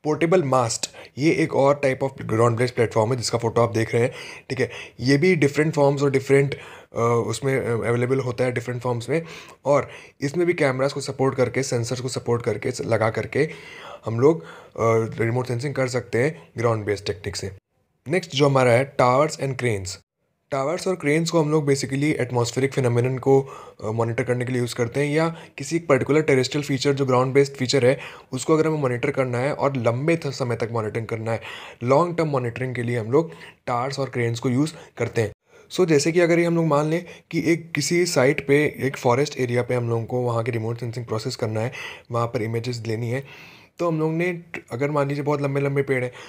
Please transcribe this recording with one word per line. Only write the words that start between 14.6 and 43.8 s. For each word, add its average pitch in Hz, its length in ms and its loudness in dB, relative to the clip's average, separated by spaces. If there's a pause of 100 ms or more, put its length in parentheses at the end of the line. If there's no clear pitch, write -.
रिमोट 120 260 0
सेंसिंग 127 280 -4
कर 131 120 -2
सकते 117 300 -4
हैं 143 400 -2
ग्राउंड 113 280 0
बेस्ड 98 200 -2
टेक्निक 98 300 -6
से। 95 160 -8 (560)
नेक्स्ट 175 280 -4
जो 143 100 4
हमारा 131 260 4
है, 135 260 2
towers 135 420 2
and 135 180 -4
cranes। 104 320 -4 (640)
टावर्स 143 360 -4
और 185 80 0
क्रेन्स 165 340 0
को 170 120 2
हम 151 100 0
लोग 151 180 2
basically 135 340 0
एटमॉस्फेरिक 127 720 0
फिनोमेनन 127 440 0
को, 135 240 6
अ, - 500 -10
मॉनिटर 113 320 0
करने 123 220 0
के 123 60 -4
लिए 123 100 0
यूज़ 120 140 -4
करते 120 240 -2
हैं, 147 160 0
या 165 200 2 (220)
किसी 143 180 -6
एक 165 120 -4
पर्टिकुलर 139 340 4
टेरेस्ट्रियल 139 420 2
फीचर 139 300 0
जो 135 120 0
ग्राउंड 127 280 2
बेस्ड 139 200 6
फीचर 127 320 0
है, 131 140 4 (320)
उसको 131 220 0
अगर 156 140 4
हमें 160 100 0
मॉनिटर 131 340 -2
करना 127 260 0
है 135 160 0
और 135 240 0
लंबे 123 380 2
थ-, 160 120 -8
समय 123 280 -4
तक 113 160 -4
मॉनिटरिंग 110 360 -4
करना 113 240 -4
है, 110 100 -2 (420)
लॉन्ग 165 340 4
टर्म 160 100 0
मॉनिटरिंग 123 480 -4
के 123 80 -4
लिए 120 140 -2
हम 110 140 -4
लोग 165 200 2 (340)
टावर्स 131 340 -2
और 131 100 -4
क्रेन्स 117 300 -2
को 135 100 -2
यूज़ 139 240 0 (240)
करते 117 240 -2
हैं। 104 100 -2 (400)
So, 185 140 2
जैसे 160 260 4
कि 175 80 2
अगर 170 200 4
ये 170 60 2
हम 170 100 0
लोग 165 100 2
मान 151 240 2
लें 175 160 -2 (260)
कि 165 140 -2
एक 165 260 0
किसी 175 340 0
साइट 147 420 2
पे, 143 320 2
एक 131 180 -4
फॉरेस्ट 135 420 0
एरिया 120 240 0
पे 127 100 -4
हम 120 160 -2
लोगों 117 160 -2
को 123 160 -4
वहाँ 117 220 -2
की 120 80 -2
रिमोट 117 280 -4
सेंसिंग 120 260 -8
प्रोसेस 113 300 -6
करना 110 260 -4
है, 110 100 -4 (400)
वहाँ 117 160 0
पर 117 140 -4
इमेजेस 113 460 -4
लेनी 113 220 -2
है, 131 140 -4 (560)
तो 170 80 0